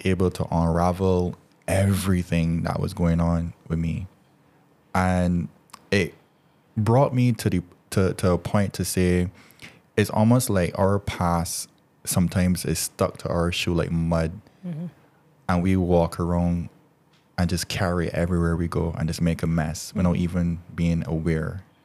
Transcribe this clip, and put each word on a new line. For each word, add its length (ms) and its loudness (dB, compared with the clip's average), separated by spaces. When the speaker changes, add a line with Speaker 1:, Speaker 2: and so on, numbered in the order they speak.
Speaker 1:
able 280 2
to 180 -6
unravel 880 2
everything 920 0
that 180 -2
was 120 -4
going 280 0
on 320 0
with 100 -2
me. 280 -4
And 540 2
it 240 0
brought 380 4
me 180 4
to 180 -2
the, 120 2
to, 240 2
to 180 2
a 60 2
point 360 -2
to 100 -4
say, 440 2
it's 140 2
almost 400 4
like 280 0
our 200 4
past 720 -2
sometimes 600 0
is 140 -2
stuck 400 -4
to 100 -8
our 220 0
shoe 240 -2
like 160 0
mud. 400 0
Speaker 2:
Mm-hmm. 220 -10
Speaker 1:
And 140 2
we 140 2
walk 440 2
around 480 0
and 120 0
just 180 -4
carry 400 -2
it 60 -8
everywhere 420 0
we 120 -2
go 280 -4
and 120 -2
just 120 -6
make 220 0
a 60 -2
mess 460 -4
without 220 2
even 440 -2
being 320 0
aware. 580 -2